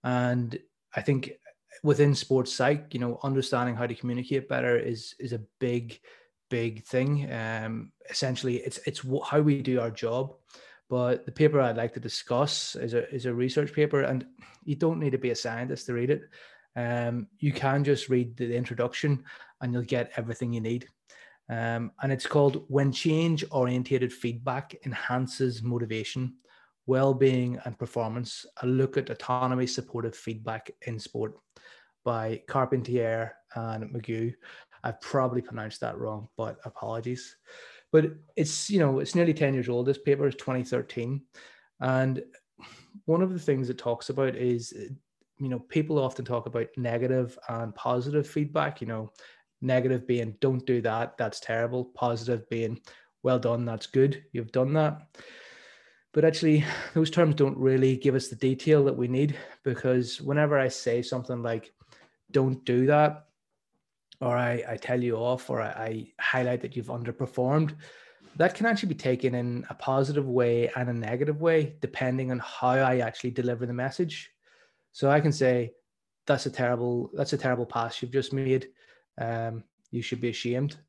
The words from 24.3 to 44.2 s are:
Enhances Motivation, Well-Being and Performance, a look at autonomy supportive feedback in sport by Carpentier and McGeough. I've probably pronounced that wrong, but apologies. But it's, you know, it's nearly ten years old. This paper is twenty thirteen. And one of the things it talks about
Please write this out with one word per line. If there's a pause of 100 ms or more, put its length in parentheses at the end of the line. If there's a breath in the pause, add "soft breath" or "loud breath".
Enhances
Motivation, (500 soft breath)
Well-Being
and
Performance, (160)
a
look
at
autonomy
supportive
feedback (160)
in
sport (680 loud breath)
by
Carpentier (200)
and
McGeough. (500 loud breath)
I've
probably
pronounced
that
wrong, (100)
but
apologies. (560 loud breath)
But (220)
it's,
you
know,
it's
nearly
ten
years
old.
This
paper
is
twenty
thirteen. (580 loud breath)
And (840 loud breath)
one
of
the
things
it
talks
about